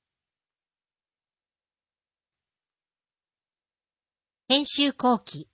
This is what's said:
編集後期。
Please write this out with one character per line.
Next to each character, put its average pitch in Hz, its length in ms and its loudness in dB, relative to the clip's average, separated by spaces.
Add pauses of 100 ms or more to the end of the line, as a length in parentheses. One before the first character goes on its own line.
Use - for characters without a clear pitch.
(4000)
編 277 180 0
集 285 280 2
後 247 260 0
期。 - 340 -16